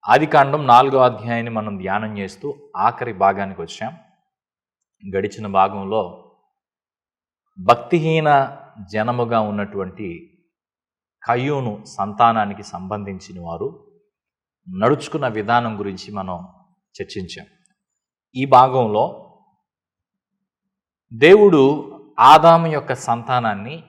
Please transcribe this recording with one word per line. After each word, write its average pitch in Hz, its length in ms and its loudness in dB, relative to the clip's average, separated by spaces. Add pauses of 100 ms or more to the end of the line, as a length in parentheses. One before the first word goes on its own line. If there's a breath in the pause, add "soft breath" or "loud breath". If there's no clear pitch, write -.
ఆదికాండం 143 580 2
నాలుగో 131 300 6
అధ్యాయాన్ని 117 540 0
మనం 107 260 -8
ధ్యానం 104 400 -6
చేస్తూ 117 580 -12
ఆఖరి 120 380 -4
భాగానికి 95 480 -2
వచ్చాం. 117 360 -14 (1160)
గడిచిన 101 320 -8
భాగంలో 98 840 -4 (1300)
భక్తిహీన 156 1000 0 (340)
జనముగా 117 480 -2
ఉన్నటువంటి 101 960 -8 (920)
కయ్యూను 123 560 -4
సంతానానికి 104 800 -2
సంబంధించిన 95 800 -12
వారు 85 480 -12 (880)
నడుచుకున్న 139 480 -2
విధానం 110 520 -2
గురించి 101 320 -12
మనం 95 360 -12 (540)
చర్చించాం. 90 440 -14 (920)
ఈ 131 100 -4
భాగంలో 123 760 2 (1900)
దేవుడు 156 760 6 (300)
ఆదాము 160 480 8
యొక్క 147 280 -4
సంతానాన్ని 120 920 -6